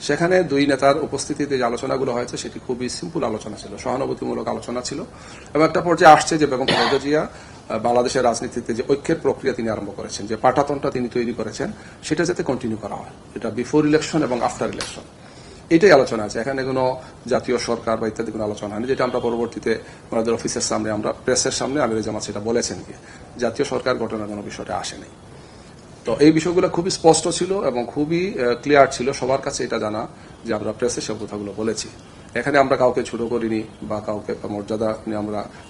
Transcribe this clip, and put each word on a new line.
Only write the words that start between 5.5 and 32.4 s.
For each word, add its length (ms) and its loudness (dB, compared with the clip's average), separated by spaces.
এবং 100 6
একটা 160 2
পর্যায়ে 320 10
আসছে 260 6
যে 80 6
বেগম 200 -2
খালেদা 320 2
জিয়া, 300 0
আহ, 500 -8
বাংলাদেশের 460 2
রাজনীতিতে 500 0
যে 140 -2
ঐক্যের 340 2
প্রক্রিয়া 320 0
তিনি 140 -2
আরম্ভ 280 -4
করেছেন, 300 -8
যে 100 -4
পাটাতনটা 540 2
তিনি 180 -2
তৈরি 240 -2
করেছেন, 400 -6
সেটা 220 0
যাতে 180 0
কন্টিনিউ 340 -2
করা 180 -10
হয়, 160 -12
এটা 220 -6
before 260 2
election 400 2
এবং 160 0
after 300 -2
election, 320 -8
এটাই 220 8
আলোচনা 320 6
আছে। 160 -4
এখানে 240 -2
কোনো 360 0
জাতীয় 320 2
সরকার 380 0
বা 120 -2
ইত্যাদি 240 -4
কোনো 120 -4
আলোচনা 240 -4
হয়নি, 200 -6
যেটা 160 0
আমরা 160 0
পরবর্তীতে 580 -2
ওনাদের 240 0
অফিসের 260 -4
সামনে, 300 -2
আমরা 220 -2
প্রেসের 260 2
সামনে 300 -2
আমির 220 0
জামাত 200 -4
সেটা 180 -8
বলেছেন 380 -2
যে 140 -14
জাতীয় 300 -2
সরকার 280 -2
গঠনের 300 -6
কোনো 160 -10
বিষয়টা 340 -8
আসেনি। 320 -10
তো 160 -2
এই 120 10
বিষয়গুলো 360 2
খুবই 220 -2
স্পষ্ট 380 4
ছিল 360 -2
এবং 240 -2
খুবই, 500 -2
আহ, 240 2
ক্লিয়ার 280 8
ছিল, 220 -2
সবার 280 0
কাছে 240 -4
এটা 140 -2
জানা 280 -4
যে 100 0
আমরা 180 -2
প্রেসে 280 -2
সব 220 -6
কথাগুলো 340 -8
বলেছি। 320 -2
এখানে 240 2